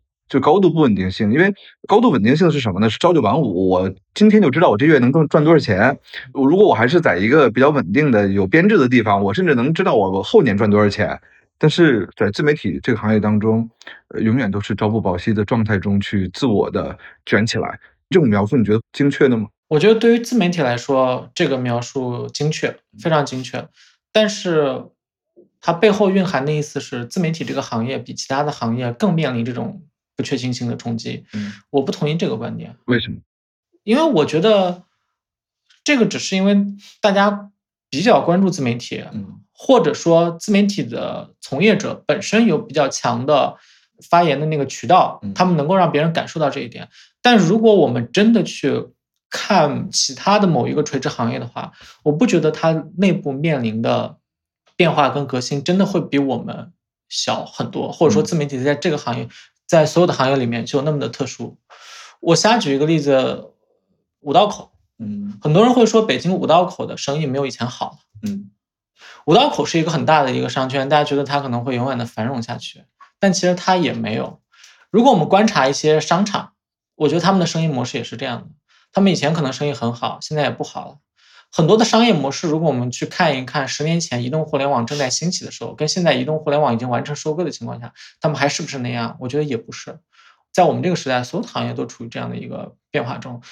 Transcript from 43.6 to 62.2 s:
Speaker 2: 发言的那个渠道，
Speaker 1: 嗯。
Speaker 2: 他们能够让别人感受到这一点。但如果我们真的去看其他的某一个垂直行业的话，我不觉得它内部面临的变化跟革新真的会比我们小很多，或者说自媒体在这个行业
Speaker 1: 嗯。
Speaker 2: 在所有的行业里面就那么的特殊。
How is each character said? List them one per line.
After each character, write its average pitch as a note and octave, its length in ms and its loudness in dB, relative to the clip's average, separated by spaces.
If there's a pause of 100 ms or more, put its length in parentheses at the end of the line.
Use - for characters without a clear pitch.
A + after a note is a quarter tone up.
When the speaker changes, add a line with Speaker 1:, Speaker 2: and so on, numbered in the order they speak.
Speaker 2:
发 F3 140 4
言 C#3+ 160 0
的 D3+ 60 -4
那 D#3 100 -2
个 C#3 100 -2
渠 - 220 -10
道， E3 340 4
Speaker 1:
嗯。 G2+ 100 -8
Speaker 2:
他 F#3 140 0
们 F3 100 2
能 C#3+ 100 0
够 F#3+ 100 0
让 F3 140 2
别 D3 120 0
人 E3 100 0
感 C3 160 -4
受 - 120 -10
到 C#3+ 100 0
这 C3+ 100 -8
一 B2 80 -10
点。 A#2 200 -18 (360)
但 A#3+ 140 6
如 F#3 220 4
果 A3 160 6
我 D3+ 100 4
们 A#2+ 260 -4
真 A3 200 4
的 G3+ 100 4
去 - 460 -4 (420)
看 D3 640 0
其 - 240 -4
他 - 240 2
的 G3 80 2
某 B2+ 180 0
一 C3 80 -4
个 D3 80 0
垂 C#3+ 160 -4
直 C3+ 100 -4
行 A#2 220 -4
业 C3 80 -6
的 A#2 80 -10
话， B2+ 240 -12 (320)
我 D3+ 80 0
不 E3 160 2
觉 E3+ 140 2
得 D3+ 100 0
它 E3 220 0 (240)
内 F#3 160 2
部 D3 200 -4
面 C#3+ 300 -2
临 A2 180 -4
的 A#2 360 -2 (580)
变 E3 160 2
化 C#3+ 180 2
跟 C#3 200 -4
革 B2+ 120 -4
新 C#3 220 -6
真 F3+ 160 0
的 G3 80 4
会 - 140 -2
比 C#3 180 -2
我 C3+ 180 -2
们 - 360 -12 (360)
小 - 360 -6
很 - 260 -8
多， C#3 220 -6
或 D#3+ 160 2
者 - 40 4
说 - 80 2
自 - 140 -2
媒 D3+ 100 0
体 C#3 200 -8
在 C#3+ 100 2
这 E3 160 -2
个 D3 80 -2
行 B2 180 -6
业 D3 60 -8
Speaker 1:
嗯。 - 80 -12 (420)
Speaker 2:
在 D#3 140 4
所 E3+ 160 2
有 F3 40 4
的 C#3 60 0
行 C3 160 0
业 C#3 80 2
里 B2+ 80 0
面 A#2 220 -4
就 C3 160 -2
那 D3+ 100 -2
么 C#3+ 60 -2
的 A#2 100 -4
特 B2 160 -6
殊。 - 320 -12 (640)